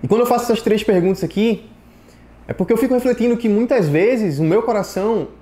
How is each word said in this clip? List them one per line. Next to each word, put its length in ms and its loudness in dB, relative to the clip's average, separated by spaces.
E 40 -6
quando 140 2
eu 60 2
faço 180 0
essas 160 0
três 220 0
perguntas 400 0
aqui, 460 -2
é 60 -6
porque 180 -2
eu 60 2
fico 160 0
refletindo 440 0
que 120 -2
muitas 400 2
vezes 500 0
o 40 2
meu 180 2
coração 680 -2